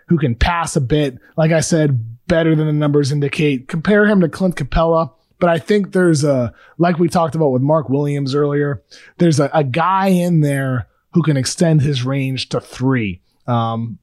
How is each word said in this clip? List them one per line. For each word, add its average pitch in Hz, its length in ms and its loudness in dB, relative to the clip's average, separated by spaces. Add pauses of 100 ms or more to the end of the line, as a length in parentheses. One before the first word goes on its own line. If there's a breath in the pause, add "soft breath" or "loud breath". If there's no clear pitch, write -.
who 170 100 2
can 131 180 0
pass 170 420 -2
a 151 40 0
bit. 135 360 -2 (180 soft breath)
Like 160 160 2
I 160 80 2
said, 151 400 0 (280)
better 165 280 2
than 156 120 0
the 151 60 -2
numbers 147 380 0
indicate. 143 560 -2
Compare 208 380 0
him 208 160 4
to 165 80 2
Clint 185 260 -2
Capela, 165 560 0 (280)
but 175 100 2
I 165 100 2
think 202 320 -2
there's 170 320 2
a, 131 300 0 (240 soft breath)
like 170 200 2
we 175 120 2
talked 165 260 0
about 160 140 2
with 127 120 0
Mark 143 280 0
Williams 143 460 -2
earlier, 143 480 -2 (340 loud breath)
there's 160 240 4
a, 139 120 0
a 156 120 2
guy 180 420 0
in 175 320 2
there 135 480 -2 (260)
who 170 100 2
can 156 120 0
extend 156 460 0
his 131 240 -2
range 131 440 -4
to 120 120 -4
three. 120 600 -4 (260)
Um, 113 560 -4